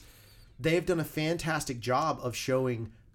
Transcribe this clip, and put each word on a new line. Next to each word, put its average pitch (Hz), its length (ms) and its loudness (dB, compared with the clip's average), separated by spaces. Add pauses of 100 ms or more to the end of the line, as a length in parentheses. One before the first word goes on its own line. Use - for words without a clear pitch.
(580)
they 160 180 2
have 175 100 2
done 170 160 2
a - 40 0
fantastic 156 760 -2
job 131 400 2
of 123 160 -4
showing 127 520 0 (260)